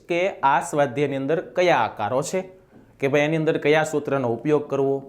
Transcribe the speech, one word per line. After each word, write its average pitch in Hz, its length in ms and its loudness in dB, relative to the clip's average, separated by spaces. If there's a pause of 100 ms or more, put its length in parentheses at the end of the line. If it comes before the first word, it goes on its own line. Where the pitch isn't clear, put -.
કે 170 120 0 (220)
આ 143 180 4
સ્વાધ્યાયની 139 640 -2
અંદર 151 160 0 (180)
કયા 165 260 4
આકારો 107 400 -2
છે, 185 180 -4 (560)
કે 139 120 -2
ભાઈ 147 200 2
એની 160 140 0
અંદર 156 160 2
કયા 151 260 2
સૂત્રનો 139 480 -2
ઉપયોગ 147 340 0
કરવો, 139 300 0 (120)